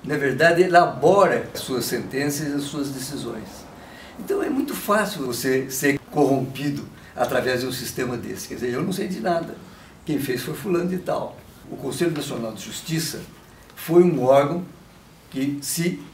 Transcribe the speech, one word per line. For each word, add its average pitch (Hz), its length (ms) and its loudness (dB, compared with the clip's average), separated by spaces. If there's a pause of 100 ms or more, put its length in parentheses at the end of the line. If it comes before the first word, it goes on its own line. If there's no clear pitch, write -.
na 147 140 -2
verdade, 151 460 4
elabora 175 880 6
as - 60 -8
suas - 260 -4
sentenças 143 640 -2
e 143 60 -4
as 143 100 -2
suas 143 260 -6
decisões. 117 580 -8 (720)
Então 392 220 -2
é - 80 -2
muito - 240 -2
fácil 202 520 0
você 131 440 0
ser 143 300 0 (120)
corrompido 135 760 0 (280)
através 127 460 0
de 131 60 -4
um 127 40 -4
sistema 123 460 -6
desse. - 300 -10
Quer - 80 -10
dizer, 123 180 -4
eu 135 80 -2
não - 100 -2
sei 190 160 -2
de 185 120 -6
nada. 170 360 -2 (480)
Quem 147 160 -2
fez 131 220 -2
foi - 140 -6
fulano 180 340 -2
de 185 80 -2
tal. - 400 -6 (320)
O - 80 -12
Conselho 139 340 -2
Nacional 120 420 -6
de 101 100 -14
Justiça 160 580 -6 (540)
foi 170 280 6
um 151 200 4
órgão 143 420 6 (640)
que 143 320 -2
se 170 400 -2 (120)